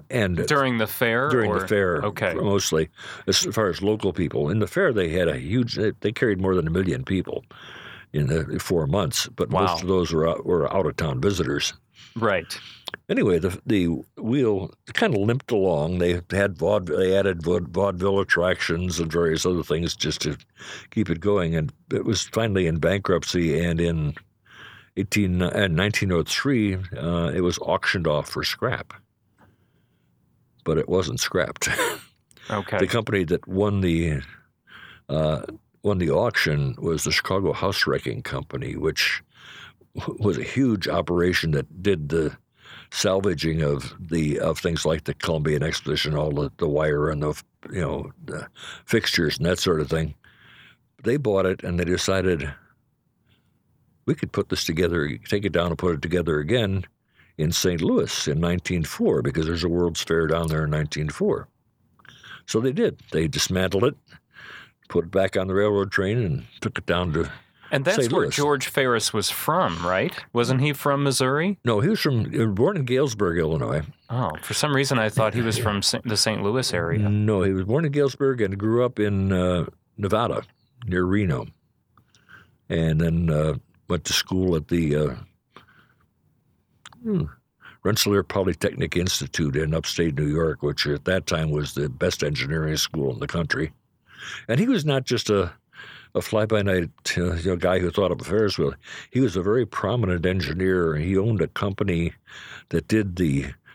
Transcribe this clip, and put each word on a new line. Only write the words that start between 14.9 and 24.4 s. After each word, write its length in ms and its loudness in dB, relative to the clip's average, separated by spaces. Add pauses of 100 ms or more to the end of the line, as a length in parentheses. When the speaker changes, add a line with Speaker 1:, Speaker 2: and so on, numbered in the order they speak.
Speaker 1:
kinda 240 2
limped 320 0
along. 480 2
They 240 2 (100)
had 240 0
vaud-, 300 0
they 300 2
added 260 0
vaud-, 260 0
vaudeville 520 0
attractions 800 0
and 120 -2
various 320 2
other 180 0
things 320 -2
just 280 -4
to 140 -4 (540)
keep 200 -2
it 100 -2
going. 340 2
And 180 -2 (200)
it 120 -2
was 180 0
finally 440 0
in 120 0
bankruptcy, 840 0
and 200 0
in 340 0 (840)